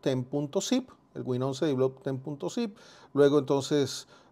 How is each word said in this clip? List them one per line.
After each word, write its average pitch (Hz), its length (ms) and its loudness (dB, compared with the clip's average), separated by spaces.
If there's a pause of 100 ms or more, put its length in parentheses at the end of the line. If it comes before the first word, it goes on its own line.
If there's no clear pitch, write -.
ten 131 220 0
punto 143 380 -4
zip, 262 300 -2 (240)
el 127 80 -8
Win 123 200 -2
once 135 240 -2
Debloat 131 360 0
ten 135 180 -6
punto 147 300 -8
zip, 233 260 -6 (380)
luego 143 260 6
entonces, 139 680 0 (260)